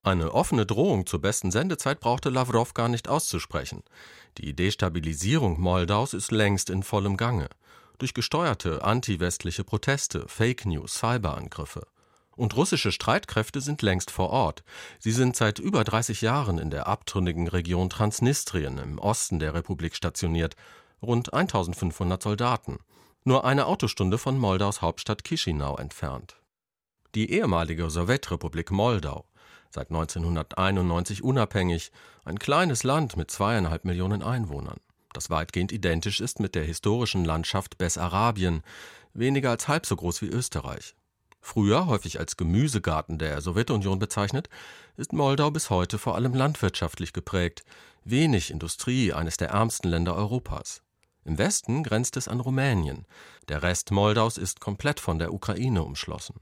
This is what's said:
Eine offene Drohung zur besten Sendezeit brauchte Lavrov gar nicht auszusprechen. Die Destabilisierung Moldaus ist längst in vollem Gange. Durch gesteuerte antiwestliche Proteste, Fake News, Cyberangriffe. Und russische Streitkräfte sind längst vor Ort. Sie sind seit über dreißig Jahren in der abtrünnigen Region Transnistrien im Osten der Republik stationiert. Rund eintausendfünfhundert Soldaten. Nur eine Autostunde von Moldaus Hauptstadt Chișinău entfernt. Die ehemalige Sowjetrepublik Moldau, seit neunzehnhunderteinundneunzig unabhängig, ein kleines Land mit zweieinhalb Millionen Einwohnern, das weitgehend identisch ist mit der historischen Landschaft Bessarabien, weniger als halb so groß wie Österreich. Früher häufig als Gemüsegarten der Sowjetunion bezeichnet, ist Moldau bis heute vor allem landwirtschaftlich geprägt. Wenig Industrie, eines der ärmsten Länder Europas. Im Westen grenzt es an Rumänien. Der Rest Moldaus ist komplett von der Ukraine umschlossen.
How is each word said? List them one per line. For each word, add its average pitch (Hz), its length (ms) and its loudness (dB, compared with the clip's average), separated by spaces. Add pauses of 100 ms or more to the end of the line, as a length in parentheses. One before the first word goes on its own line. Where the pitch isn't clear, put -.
Eine 85 300 2
offene 123 320 4
Drohung 104 420 2
zur 80 140 -2
besten 98 300 0
Sendezeit 143 500 0
brauchte 123 280 0
Lavrov 123 440 2
gar 117 160 2
nicht 120 180 -2
auszusprechen. 76 720 -2 (560)
Die 73 160 -6
Destabilisierung 87 1040 0
Moldaus 92 540 2
ist - 180 -4
längst 101 380 4
in 95 140 -2
vollem 98 320 0
Gange. 110 320 0 (500)
Durch - 160 -4
gesteuerte 120 680 0
antiwestliche 90 800 0
Proteste, - 640 -2
Fake 120 380 0
News, 78 340 -2
Cyberangriffe. 80 880 -2 (480)
Und 117 220 0
russische 147 340 2
Streitkräfte 131 720 0
sind 147 200 -4
längst 92 300 2
vor 92 200 0
Ort. 110 340 0 (340)
Sie 110 120 0
sind 123 260 4
seit 104 220 2
über 104 260 2
dreißig 110 360 0
Jahren 113 360 2
in 73 140 -4
der 71 160 -4
abtrünnigen 87 600 0
Region 87 420 0
Transnistrien 104 920 0
im 67 200 -8
Osten 98 400 0
der 76 140 -2
Republik 82 420 -4
stationiert. 82 640 -2 (440)
Rund 120 320 0
eintausendfünfhundert 92 920 0
Soldaten. 113 540 -2 (480)
Nur 131 180 6
eine 135 220 4
Autostunde 107 520 0
von 135 200 -2
Moldaus 101 440 2
Hauptstadt - 420 -2
Chișinău 73 540 -2
entfernt. 67 600 -8 (800)
Die 107 160 0
ehemalige 85 580 0
Sowjetrepublik 85 840 -2
Moldau, 95 540 0 (440)
seit - 220 -10
neunzehnhunderteinundneunzig 87 1300 0
unabhängig, 101 720 0 (320)
ein 92 160 -8
kleines 147 440 0
Land 139 340 0
mit 80 120 -4
zweieinhalb 98 540 0
Millionen 92 400 0
Einwohnern, 85 540 -4 (360)
das - 160 0
weitgehend 85 440 0
identisch 92 480 0
ist - 180 -4
mit 101 160 -2
der 80 80 2
historischen 98 600 2
Landschaft 82 520 -2
Bessarabien, 90 840 2 (500)
weniger 135 380 2
als - 160 -2
halb 151 180 0
so 95 120 -2
groß 87 240 -4
wie 107 80 -6
Österreich. - 680 -6 (460)
Früher 117 460 4
häufig 101 320 -2
als - 180 -6
Gemüsegarten 87 800 2
der 76 240 -2
Sowjetunion 95 580 0
bezeichnet, 107 500 -2 (460)
ist - 160 -8
Moldau 143 400 4
bis 151 180 -4
heute 92 300 2
vor 101 160 0
allem 123 180 2
landwirtschaftlich 123 760 0
geprägt. - 540 -2 (400)
Wenig 123 460 4
Industrie, 90 600 0
eines 80 240 -2
der 85 140 -2
ärmsten 107 400 2
Länder 85 260 2
Europas. - 640 -4 (440)
Im 78 140 -2
Westen 143 420 0
grenzt 123 360 0
es 123 100 -4
an 123 120 -4
Rumänien. 123 680 0 (420)
Der 73 140 -2
Rest 87 260 0
Moldaus 107 480 4
ist - 220 -4
komplett 143 400 -4
von 82 180 -2
der 82 160 -2
Ukraine 107 480 0
umschlossen. - 600 -8